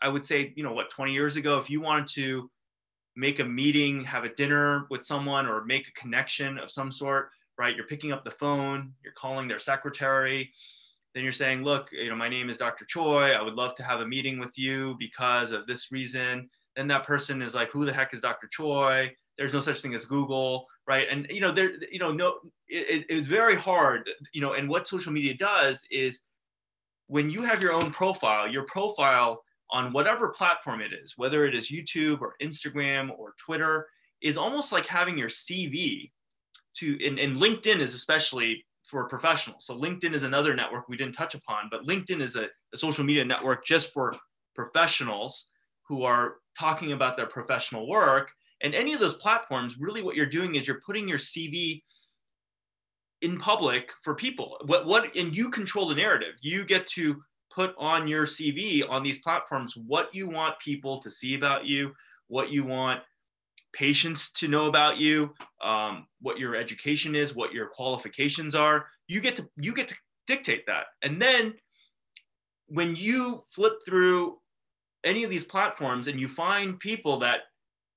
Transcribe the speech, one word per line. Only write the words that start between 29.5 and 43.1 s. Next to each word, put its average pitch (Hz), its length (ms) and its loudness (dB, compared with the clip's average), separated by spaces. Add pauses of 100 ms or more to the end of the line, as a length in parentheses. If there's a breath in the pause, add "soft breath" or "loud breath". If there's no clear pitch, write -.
on 123 200 -2
whatever 208 380 2
platform 165 500 0
it 107 140 -6
is, - 240 -14
whether 139 280 4
it 127 100 2
is 113 140 -4
YouTube 151 520 0
or 107 200 -8
Instagram 139 760 -2
or 104 160 -14 (100)
Twitter, 156 440 0 (340 soft breath)
is 147 160 0
almost 247 340 -2
like 175 140 2
having 175 320 0
your 131 120 -2
C 180 380 -4
V 143 440 -6 (640)
to, 143 280 -2
and, 143 140 -2
and 135 160 0
LinkedIn 214 440 4
is 123 160 -2
especially 123 680 0 (200)
for 131 260 -4
professionals. 160 560 -2
So 123 100 -10
LinkedIn 165 380 -2
is 147 100 -2
another 139 320 2
network 120 320 -4
we 123 100 -10
didn't 135 160 -4
touch 160 220 -6
upon, 107 340 -8
but 113 160 -8
LinkedIn 185 360 -2
is 120 140 -6
a, 110 120 -2 (260)
a - 40 -12
social 151 260 0
media 143 220 4